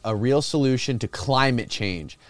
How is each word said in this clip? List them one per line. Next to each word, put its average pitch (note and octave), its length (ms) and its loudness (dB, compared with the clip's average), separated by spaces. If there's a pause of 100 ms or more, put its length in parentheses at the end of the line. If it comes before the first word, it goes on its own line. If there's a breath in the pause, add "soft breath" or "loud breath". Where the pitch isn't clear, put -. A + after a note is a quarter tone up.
a A2 120 -2
real C3 260 2
solution C3 580 0
to - 80 -4
climate C3 600 0
change F2+ 500 -6 (120)